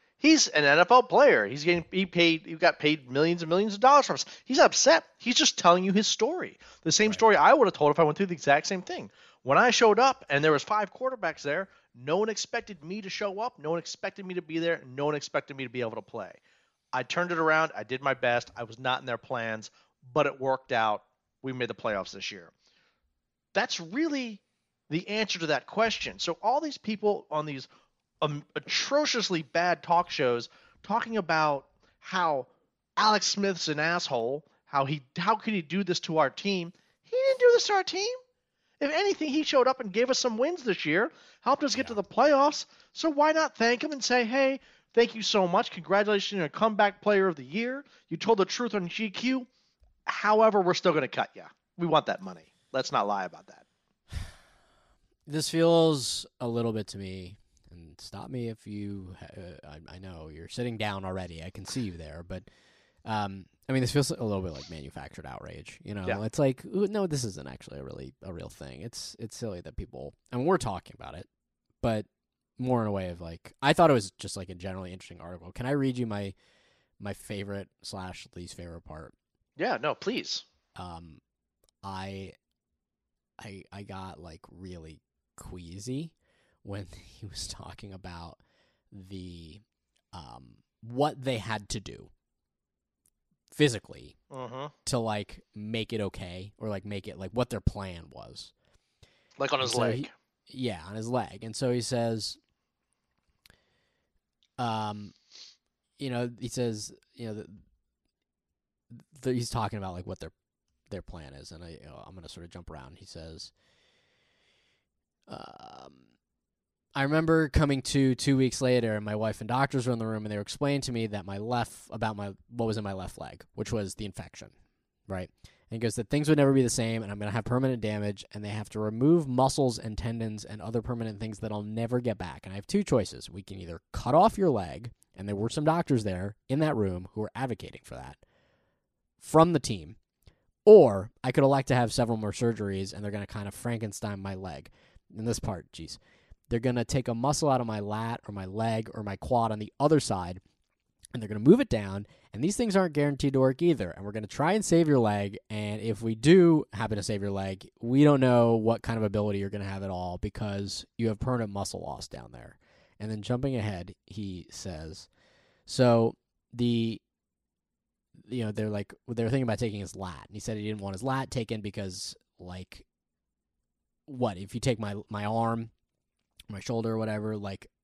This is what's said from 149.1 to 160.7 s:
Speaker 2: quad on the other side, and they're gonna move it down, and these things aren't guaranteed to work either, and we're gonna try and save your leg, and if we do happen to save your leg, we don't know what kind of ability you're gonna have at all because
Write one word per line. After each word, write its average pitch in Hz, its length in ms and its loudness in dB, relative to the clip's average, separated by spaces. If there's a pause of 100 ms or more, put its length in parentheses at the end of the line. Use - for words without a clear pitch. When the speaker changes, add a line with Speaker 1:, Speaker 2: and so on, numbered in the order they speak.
Speaker 2:
quad 117 360 2
on 107 80 -6
the 107 200 -10
other 151 200 6
side, 92 420 -4 (720)
and 120 80 -6
they're 107 80 -8
gonna 107 100 -6
move 151 220 10
it 254 80 -2
down, 101 360 -4 (280)
and 110 100 -6
these 196 140 0
things 220 180 0
aren't 185 180 2
guaranteed 143 400 0
to 135 60 4
work 131 220 2
either, 156 300 2
and - 120 -14
we're 104 80 -10
gonna 107 160 -8
try 160 260 0
and 214 120 0
save 165 220 6
your 143 120 6
leg, 104 380 2 (120)
and 107 300 -6
if 107 220 -4
we 113 140 -2
do 160 580 8
happen 107 240 -4
to 98 60 -4
save 101 180 -4
your 101 100 -4
leg, 98 380 -6 (120)
we 127 220 4
don't 147 160 8
know 120 360 6
what 113 260 2
kind 113 160 -4
of 110 60 -2
ability 104 360 0
you're 98 120 -4
gonna 101 120 -8
have 98 200 -8
at 98 80 -6
all 90 260 -6
because 101 680 -6 (120)